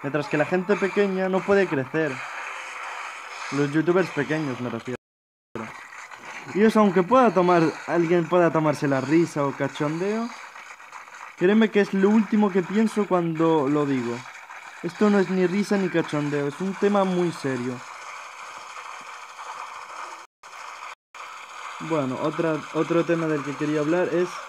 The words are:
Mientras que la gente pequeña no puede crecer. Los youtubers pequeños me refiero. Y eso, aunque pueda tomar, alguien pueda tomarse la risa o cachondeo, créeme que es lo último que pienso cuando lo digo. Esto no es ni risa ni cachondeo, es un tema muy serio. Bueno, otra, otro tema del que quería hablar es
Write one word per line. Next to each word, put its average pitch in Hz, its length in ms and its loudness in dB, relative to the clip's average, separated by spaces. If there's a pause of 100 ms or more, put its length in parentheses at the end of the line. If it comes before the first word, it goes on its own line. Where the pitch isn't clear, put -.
Mientras 147 240 -2
que 156 100 -2
la 147 80 4
gente 185 300 2
pequeña 190 540 0
no 190 100 2
puede 196 280 4
crecer. 151 440 -2 (1400)
Los 143 180 0
youtubers 165 380 2
pequeños 143 500 -2
me 123 100 -4
refiero. 113 260 -6 (1600)
Y 190 100 4
eso, 220 160 6
aunque 190 220 6
pueda 226 320 6
tomar, 180 300 6 (240)
alguien 170 420 2
pueda 175 220 6
tomarse 156 360 2
la 135 140 2
risa 156 420 2
o 139 80 0
cachondeo, 165 760 -2 (1080)
créeme 214 340 4
que 208 100 4
es 196 120 2
lo 196 160 4
último 208 420 4
que 185 100 2
pienso 208 460 0
cuando 160 600 2
lo 147 200 2
digo. 120 280 0 (680)
Esto 208 260 2
no 202 80 6
es 185 140 2
ni 185 160 2
risa 202 300 0
ni 190 120 0
cachondeo, 147 580 0
es 143 140 -6
un 190 140 -4
tema 202 280 2
muy 180 280 0
serio. 127 420 -4 (4000)
Bueno, 135 320 -2
otra, 156 360 -2 (180)
otro 165 280 2
tema 165 220 0
del 151 180 0
que 139 120 -6
quería 151 260 -2
hablar 160 320 2
es 175 160 0 (200)